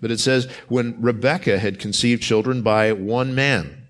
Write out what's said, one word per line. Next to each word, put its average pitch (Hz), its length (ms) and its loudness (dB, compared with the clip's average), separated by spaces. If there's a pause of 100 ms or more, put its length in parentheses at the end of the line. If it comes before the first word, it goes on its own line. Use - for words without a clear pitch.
But 113 100 -4
it 113 80 -2
says, 127 300 2 (200)
"When 120 320 -2
Rebekah 120 580 2
had 101 200 -2
conceived 117 440 0
children 120 400 0
by 110 300 4
one 117 420 -2
man, 127 560 -2